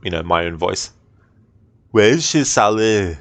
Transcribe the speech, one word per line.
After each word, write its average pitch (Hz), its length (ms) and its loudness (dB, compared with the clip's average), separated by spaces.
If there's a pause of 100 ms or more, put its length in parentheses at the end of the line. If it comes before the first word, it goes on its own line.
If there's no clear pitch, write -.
you 95 80 -6
know, 82 120 -6
my 85 220 0
own 85 120 -6
voice. 90 340 -4 (1000)
Where 107 180 4
is 156 180 2
she, 151 160 0
Sully? 107 760 0